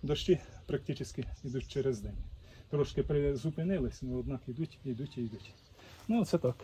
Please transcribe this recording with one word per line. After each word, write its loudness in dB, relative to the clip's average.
Дощі 6
практично -2
йдуть -4
через 2
день. -6
Трошки 2
призупинились, 2
але -2
однак -2
йдуть, -4
йдуть -4
і -2
йдуть. -6
Ну, 4
оце 4
так. 4